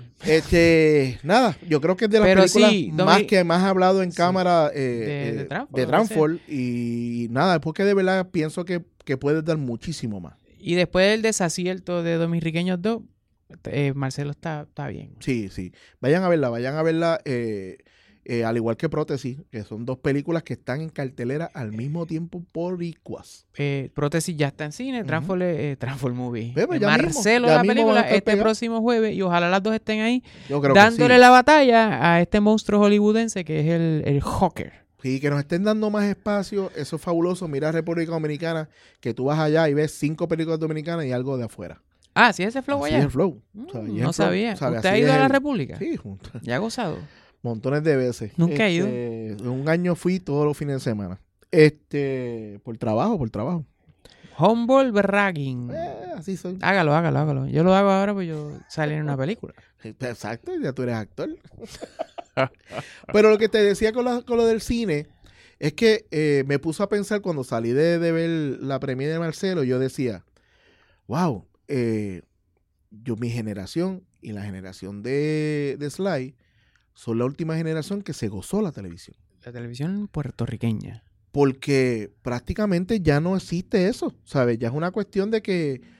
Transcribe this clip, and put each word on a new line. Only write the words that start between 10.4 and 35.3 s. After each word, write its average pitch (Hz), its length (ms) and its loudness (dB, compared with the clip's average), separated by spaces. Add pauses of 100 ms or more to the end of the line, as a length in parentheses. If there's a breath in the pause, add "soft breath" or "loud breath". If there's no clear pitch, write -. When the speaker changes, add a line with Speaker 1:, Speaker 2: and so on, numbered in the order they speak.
Speaker 2:
Y - 160 -4
después 180 360 2
del 220 100 0
desacierto 180 840 -2
de 165 120 0
Dominriqueños 170 640 -2
dos, 220 200 -4 (640)
eh, 139 300 -2
Marcelo 139 360 -6
está, 151 320 -10
está 147 240 -12
bien. - 320 -14
Speaker 1:
Sí, 113 300 -4
sí. 92 220 -12 (300 soft breath)
Vayan 160 220 2
a 185 60 0
verla, 151 200 2
vayan 120 260 -4
a 160 80 -2
verla, 165 400 0
eh, 110 540 -6 (480 soft breath)
eh, 117 180 -2
al 113 140 0
igual 113 180 -2
que 165 140 -4
Prótesis, 143 480 -6 (140)
que 107 120 -10
son 113 220 -12
dos 127 140 -6
películas 147 440 -2
que - 120 -10
están - 260 -6
en 160 80 -10
cartelera 131 640 -6
al 113 180 -8
mismo 143 340 -6
tiempo 170 460 -8
por 175 320 -6
ICUAS. - 640 -14 (100)
Speaker 2:
Eh, 139 360 -4
Prótesis 160 420 -2
ya 143 120 0
está 151 180 -8
en 151 80 -10
cine, 254 260 -8
Speaker 1:
Ujú. 190 80 -6
Speaker 2:
Transform, 160 360 -2
eh, 147 360 -2
Transform 123 380 -6
Movie. 120 360 -6
Speaker 1:
Ve, 175 140 0
pues, 339 120 -2
Speaker 2:
Eh, - 20 0
Speaker 1:
ya 160 160 4
mismo, - 160 2
Speaker 2:
Marcelo, 233 340 2
Speaker 1:
ya 156 80 8
Speaker 2:
la 147 80 6
Speaker 1:
mismo 208 120 2
Speaker 2:
película, 220 180 4
Speaker 1:
van 233 100 6
a 156 40 -2
estar 214 100 2
Speaker 2:
este 196 140 0
Speaker 1:
pegadas. 208 120 4
Speaker 2:
próximo 226 380 0
jueves, 220 340 2
y 185 60 -2
ojalá 175 280 2
las 190 140 2
dos 220 120 0
estén 214 260 -2
ahí, 247 200 2 (280 loud breath)
Speaker 1:
Yo 143 100 -2
creo 139 140 4
que 196 80 10
Speaker 2:
dándole 233 340 6
Speaker 1:
sí. 247 60 12
Speaker 2:
la 247 80 12
batalla 240 840 6
a 170 60 6
este 208 200 2
monstruo 208 400 4
hollywoodense 208 640 2
que 156 160 -2
es 151 60 2
el, 165 380 2
el 143 160 2
Hawker. - 520 -2 (280)
Speaker 1:
Sí, 135 200 -2
que 143 80 0
nos 143 100 0